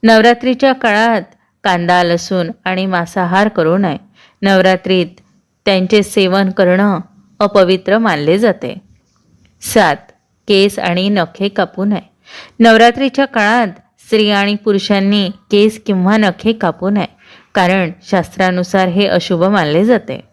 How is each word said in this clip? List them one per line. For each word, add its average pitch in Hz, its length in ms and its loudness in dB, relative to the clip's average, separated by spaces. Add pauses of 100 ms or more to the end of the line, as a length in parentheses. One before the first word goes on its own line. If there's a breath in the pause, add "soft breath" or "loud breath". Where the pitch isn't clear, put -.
नवरात्रीच्या 240 680 2
काळात 226 500 0 (420)
कांदा, 180 380 2
लसूण 175 480 -2 (140)
आणि 185 220 -4
मांसाहार 185 640 0
करू 175 300 0
नये. 175 180 -2 (460 soft breath)
नवरात्रीत 190 640 0 (580)
त्यांचे 196 380 2
सेवन 190 480 0
करणं 185 500 0 (400)
अपवित्र 196 580 0
मानले 170 400 0
जाते. 196 400 -4 (800)
सात, 165 360 0 (520)
केस 196 300 0
आणि 180 300 -2
नखे 196 400 -4
कापू 196 360 -4
नये. 202 260 -4 (480 loud breath)
नवरात्रीच्या 240 680 4
काळात 226 440 -2 (380)
स्त्री 214 240 0
आणि 202 240 0
पुरुषांनी 202 760 -2 (220)
केस 214 340 2
किंवा 190 320 0
नखे 214 360 -2
कापू 190 380 -4
नये, 208 160 -2 (480 soft breath)
कारण 180 360 0 (200)
शास्त्रानुसार 185 800 -2
हे 190 180 0
अशुभ 175 380 -2
मानले 180 400 0
जाते. 220 360 -2 (120)